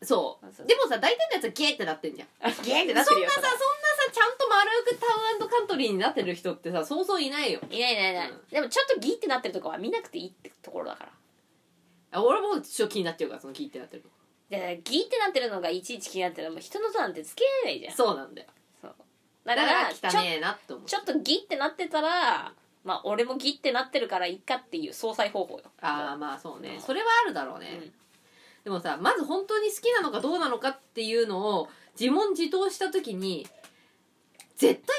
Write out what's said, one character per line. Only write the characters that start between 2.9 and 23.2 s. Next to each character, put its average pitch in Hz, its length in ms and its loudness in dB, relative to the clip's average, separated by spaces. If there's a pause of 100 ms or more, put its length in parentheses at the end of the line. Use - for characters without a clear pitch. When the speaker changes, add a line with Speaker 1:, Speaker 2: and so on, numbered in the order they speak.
Speaker 2:
な - 80 6
っ - 40 4
て 587 100 8
る 370 60 4
よ、 539 100 2
Speaker 1:
そ 554 80 4
ん 539 40 0
な 523 60 4
さ、 480 60 4
Speaker 2:
そ - 0 -
れ。 523 60 -4
Speaker 1:
そ 539 40 2
ん 587 160 0
な 605 240 4
さ、 - 60 -4
ち - 80 -4
ゃ 453 80 6
ん 508 100 -2
と 523 100 2
丸 415 220 6 (160)
く 480 100 2
タ 466 120 -2
ウ 440 120 4
ン 440 80 0
ア 453 60 0
ン 415 60 -4
ド 453 80 -2
カ 480 160 2
ン - 40 -4
ト 359 80 0
リ 262 120 2
ー 208 60 2
に 185 40 0
な 214 120 2
っ 311 40 -2
て 233 100 0
る 180 120 -2
人 175 180 -4
っ - 40 -8
て 165 140 -6
さ、 160 140 0
そ 311 160 -2
う 370 40 0
そ 392 120 2
う 320 40 0
い 269 80 -2
な 285 140 -4
い 220 80 0
よ。 - 100 -4 (100)
Speaker 2:
い 220 80 -4
な 247 100 2
い 233 40 2
い - 20 2
な 190 140 2
い - 20 2
い - 20 -4
な 175 120 -2
い。 - 40 -8
Speaker 1:
う - 40 -12
ん。 - 80 -18 (100)
Speaker 2:
で 294 100 0
も 240 80 -4
ち 523 100 2
ょ 539 40 4
っ - 40 2
と 440 120 4
ギ 320 160 0
っ - 20 -16
て 403 100 -4
な 262 100 2
っ 247 40 -2
て 214 60 -6
る 185 60 -4
と 185 80 -4
こ - 80 -6
は 160 80 -6
見 220 120 -6
な 440 120 -2
く - 80 -18
て - 100 -10
い 175 60 -10
い - 20 -14
っ 185 40 -16
て - 200 -20 (100)
と - 100 -16
こ 85 100 -6
ろ - 80 -6
だ 50 80 -8
か - 80 -16
ら。 - 60 -20 (1080)
Speaker 1:
あ、 - 20 2
俺 277 200 6
も 392 200 0
ち - 220 -2
ょ - 20 4
っ 208 40 -6
と - 40 -10
気 214 60 0
に 175 60 0
な 165 60 -2
っ - 40 -10
ち 165 80 -4
ゃ 139 40 -2
う - 20 -6
か 107 60 -10
ら、 - 60 -16
そ 135 60 -16
の 135 60 -14
ギ 143 140 -8
っ - 20 -14
て 127 100 -12
な 123 60 -12
っ - 20 -20
て - 100 -20
る - 60 -18
と - 60 -20
こ。 - 60 -20 (340)
Speaker 2:
で、 180 340 -6
ギ 294 200 2
っ - 60 -4
て 494 80 0
な 403 120 2
っ - 20 -2
て 269 80 2
る 240 100 0
の 190 120 -4
が 170 80 0
い 180 120 -2
ち 240 140 -10
い 196 40 -14
ち - 100 -12
気 - 60 -12
に 185 60 0
な 180 80 2
っ - 40 -4
て 170 80 -10
る 160 80 -6
の 165 40 -8
も 160 60 -10
人 - 200 -10
の 440 120 0
と 440 80 0
な 254 80 2
ん 180 60 -6
て 156 100 -10
つ - 100 -16
け - 100 2 (200)
れ 202 80 -2
な 139 60 -4
い - 20 -8
じ - 80 -12
ゃ - 40 -10
ん。 - 40 -12
Speaker 1:
そ 220 180 4
う 139 40 -2
な 135 80 -10
ん - 100 -20
だ - 80 -16
よ。 - 40 -20 (340)
Speaker 2:
そ - 80 -18
う。 - 40 -20 (520)
だ 240 100 2
か 277 80 4
ら、 311 260 6
Speaker 1:
だ - 60 -4
か - 140 -4
ら 403 100 4
汚 415 40 4
ね 330 140 0
え - 40 -2
な 185 100 0
っ - 80 -8
て - 140 -14
思 - 100 -12
う。 - 20 -20
Speaker 2:
ち - 100 -2
ょ、 - 40 0
ち - 0 -
ょ - 40 -6
っ - 20 -12
と - 140 2
ギ 302 260 2
っ - 20 -20
て 320 80 -2
な 277 120 0
っ 311 80 -4
て 349 120 -4
た 311 140 0
ら、 311 520 0 (300)
ま 185 120 -2
あ、 - 80 -8
俺 214 220 2